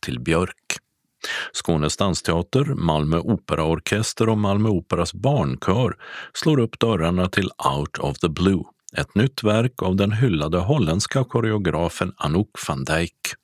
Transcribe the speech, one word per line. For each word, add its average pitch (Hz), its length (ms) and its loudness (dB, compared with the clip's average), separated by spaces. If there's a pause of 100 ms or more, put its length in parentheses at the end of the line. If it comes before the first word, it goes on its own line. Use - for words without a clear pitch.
till 62 200 -6
Björk. - 580 -2 (760)
Skånes 76 440 0
dansteater, 90 680 0
Malmö 80 540 2
Operaorkester 82 1080 0
och 110 100 2
Malmö 104 300 2
Operas 87 460 -2
barnkör 98 800 0 (380)
slår 151 260 2
upp - 180 -2
dörrarna 90 500 2
till 95 220 0 (260)
Out 73 220 -4
of 71 200 -4
the 76 100 0
Blue, 90 360 2 (320)
ett - 180 -4
nytt 120 300 0
verk 110 380 2
av 92 140 2
den 101 160 2
hyllade 92 460 0
holländska 135 640 0
koreografen 95 920 -2
Anouk - 520 -2
van 69 160 -4
Dijk. 80 600 -4